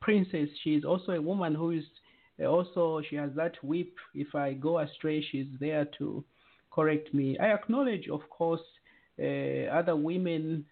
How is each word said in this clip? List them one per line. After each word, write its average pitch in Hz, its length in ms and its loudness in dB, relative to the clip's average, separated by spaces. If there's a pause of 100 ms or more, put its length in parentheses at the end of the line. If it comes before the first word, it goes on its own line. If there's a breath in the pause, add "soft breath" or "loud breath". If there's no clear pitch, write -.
princess. 185 480 2 (100)
She's 151 260 2
also 180 280 0
a 170 80 0
woman 170 340 0
who 165 180 0
is, 160 120 -2 (540 soft breath)
uh, 151 60 -2
also, 165 580 2
she 147 140 -6
has 143 180 -4
that 160 300 -4
whip. 170 280 -2 (220)
If 143 200 -6
I 143 200 0
go 151 240 0
astray, 151 440 -2
she's 135 260 -4 (100)
there 147 280 0 (120)
to - 260 -6 (480 soft breath)
correct 156 420 2
me. 135 240 2
I 214 160 4
acknowledge, 226 540 0
of - 200 -6
course, 165 320 -2 (580 soft breath)
uh, 139 540 -2
other 170 240 2
women, 160 760 -2